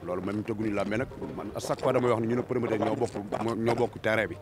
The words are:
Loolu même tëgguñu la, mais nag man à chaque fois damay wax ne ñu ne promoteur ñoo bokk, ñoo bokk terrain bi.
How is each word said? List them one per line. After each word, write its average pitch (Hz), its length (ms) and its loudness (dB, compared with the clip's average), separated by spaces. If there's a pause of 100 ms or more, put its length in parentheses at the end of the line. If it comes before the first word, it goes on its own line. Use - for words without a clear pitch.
Loolu 90 200 -2
même 104 180 -2
tëgguñu 107 300 -2
la, 101 100 2
mais 101 140 0
nag 135 100 -2 (300)
man 85 180 -6
à - 40 -4
chaque 139 200 -2
fois 127 140 2
damay 123 160 4
wax 113 120 4
ne 113 60 0
ñu 117 80 2
ne 123 60 2
promoteur 117 380 0
ñoo 107 160 2
bokk, 117 160 0 (440)
ñoo 113 200 2
bokk 117 260 0
terrain 110 260 4
bi. - 140 -6